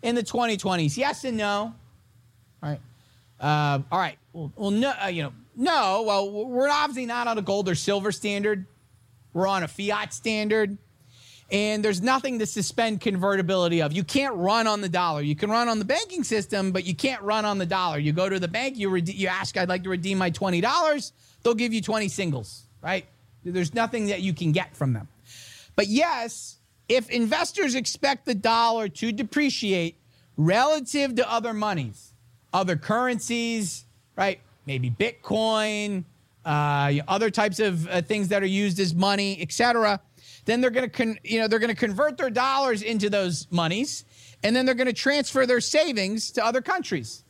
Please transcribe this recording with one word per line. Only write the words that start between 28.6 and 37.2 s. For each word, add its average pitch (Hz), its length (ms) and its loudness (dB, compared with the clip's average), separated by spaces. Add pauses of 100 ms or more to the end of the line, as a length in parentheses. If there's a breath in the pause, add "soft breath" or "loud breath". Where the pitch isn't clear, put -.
to 226 220 -4
depreciate 208 840 0 (400 soft breath)
relative 262 800 2
to 233 160 2
other 233 200 -2
monies, 190 600 -4 (400)
other 180 240 2
currencies, 233 1080 -2 (320)
right? 190 220 0 (280)
Maybe 127 240 -2
Bitcoin, 214 1120 -2 (400)
uh, 147 480 2 (160)
other 202 220 2